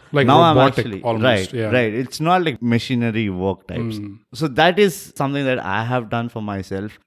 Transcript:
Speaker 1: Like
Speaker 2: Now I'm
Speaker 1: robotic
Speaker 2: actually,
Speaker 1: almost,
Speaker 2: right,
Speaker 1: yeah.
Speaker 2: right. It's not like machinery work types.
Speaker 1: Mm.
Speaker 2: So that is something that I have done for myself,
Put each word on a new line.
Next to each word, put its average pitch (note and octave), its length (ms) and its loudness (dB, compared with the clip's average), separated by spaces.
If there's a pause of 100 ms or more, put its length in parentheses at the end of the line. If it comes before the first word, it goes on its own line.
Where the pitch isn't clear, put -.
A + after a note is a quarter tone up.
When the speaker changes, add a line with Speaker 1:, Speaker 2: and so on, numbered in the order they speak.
(120)
Speaker 1:
Like C#3+ 160 2
Speaker 2:
Now D3 140 6
I'm D#3+ 160 6
Speaker 1:
robotic B2+ 280 4
Speaker 2:
actually, G2 180 -8
Speaker 1:
almost, A2+ 200 0
Speaker 2:
right, G#2+ 300 2
Speaker 1:
yeah. A2+ 160 -2
Speaker 2:
right. A2+ 240 0
It's B2 260 -6
not F3 240 2
like D3+ 180 -4
machinery A#2 680 0
work F#2 380 -4
types. A2+ 320 -6
Speaker 1:
Mm. G#2 180 -14 (160)
Speaker 2:
So C#3+ 140 -4
that D#3+ 320 2
is - 360 0
something C#3 300 -4
that B2+ 180 0
I G2 200 -2
have A#2+ 260 -4
done A#2 200 -4
for A#2 120 -10
myself, G2+ 640 -8